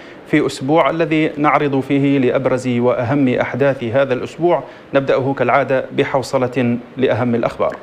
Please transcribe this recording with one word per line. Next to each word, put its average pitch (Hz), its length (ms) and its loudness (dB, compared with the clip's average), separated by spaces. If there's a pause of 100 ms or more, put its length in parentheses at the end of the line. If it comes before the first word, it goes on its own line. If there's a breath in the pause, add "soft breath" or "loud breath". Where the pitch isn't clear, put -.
(260 loud breath)
في 151 200 2
أسبوع 139 440 0
الذي 160 460 0
نعرض 147 440 2
فيه 139 380 2
لأبرز 127 500 0
وأهم 123 600 2
أحداث 123 560 0
هذا 127 300 0
الأسبوع، 156 480 0 (320 loud breath)
نبدأه 135 400 0
كالعادة 131 580 0
بحوصلة 127 880 0 (180)
لأهم 123 380 0
الأخبار. 95 480 -2